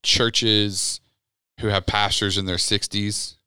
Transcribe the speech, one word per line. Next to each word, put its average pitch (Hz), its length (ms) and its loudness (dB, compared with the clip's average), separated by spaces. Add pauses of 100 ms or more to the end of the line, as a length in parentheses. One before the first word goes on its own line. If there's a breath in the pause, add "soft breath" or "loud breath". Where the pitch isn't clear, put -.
churches 107 960 2 (600)
who 110 80 0
have 98 180 0
pastors 101 500 0
in 98 80 -2
their 90 140 -2
sixties - 760 -4 (100)